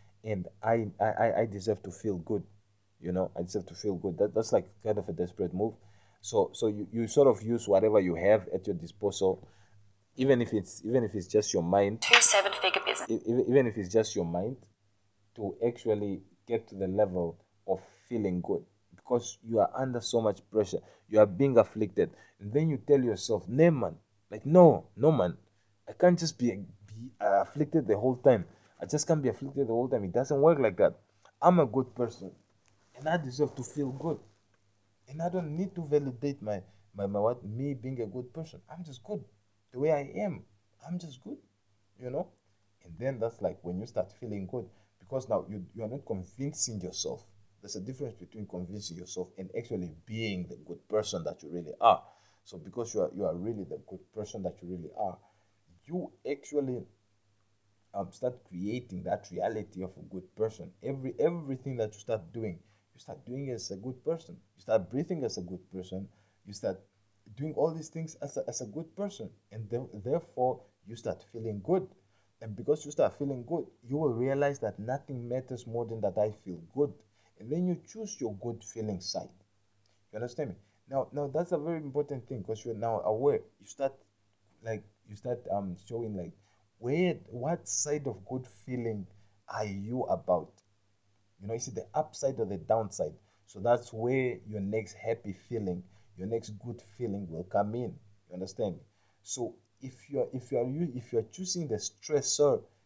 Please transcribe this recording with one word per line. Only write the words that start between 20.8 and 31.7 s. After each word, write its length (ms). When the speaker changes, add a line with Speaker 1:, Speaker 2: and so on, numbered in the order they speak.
Speaker 1:
you 100
are 80
being 320
afflicted, 520
and 140
then 180
you 60
tell 260
yourself, 460
"No, 240
man, 240
like, 160
no, 400
no, 140
man, 260
I 40
can't 240
just 220
be, 140
be, 580
uh, 220
afflicted 460
the 100
whole 180
time. 280
I 60
just 220
can't 140
be 60
afflicted 380
the 60
whole 160
time. 160
It 80
doesn't 280
work 200
like 160
that. 180
I'm 180
a 80
good 300